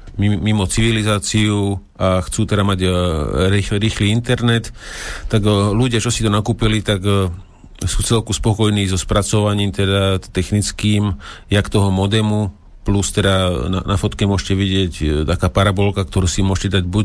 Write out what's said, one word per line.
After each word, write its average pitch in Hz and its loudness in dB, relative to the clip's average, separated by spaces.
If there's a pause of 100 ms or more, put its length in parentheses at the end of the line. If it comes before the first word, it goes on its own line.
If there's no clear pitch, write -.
(180)
mi-, 104 2
mimo 101 0
civilizáciu 104 0 (160)
a 92 0
chcú - -2
teda 101 0
mať, 95 0
e, 92 2 (640)
rých-, 101 0
rýchly 104 0
internet. 117 0 (560)
Tak, 104 2
e, 104 4 (200)
ľudia, 113 0
čo 120 -2
si 110 0
to 104 2
nakúpili, 107 0
tak, 101 -2
e, 98 0 (520)
sú - -2
celku 113 0
spokojní 104 2
so 95 0
spracovaním 101 0
teda 98 0
technickým, 104 0 (320)
jak 101 2
toho 101 2
modemu, 104 0 (320)
plus 101 2
teda 95 2 (160)
na, 92 -2
na 98 0
fotke - -2
môžete 98 0
vidieť, 95 0
e, - -6 (220)
taká 87 0
parabolka, 98 0
ktorú 90 0
si 95 0
môžete 95 0
dať 90 0
buď 98 0